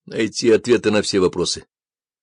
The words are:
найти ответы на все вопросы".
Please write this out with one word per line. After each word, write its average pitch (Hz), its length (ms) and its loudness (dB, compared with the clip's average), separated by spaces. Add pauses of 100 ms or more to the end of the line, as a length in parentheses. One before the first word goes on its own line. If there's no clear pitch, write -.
найти 110 460 -2
ответы 110 400 2
на 104 100 2
все 98 200 -2
вопросы". 87 440 -2 (580)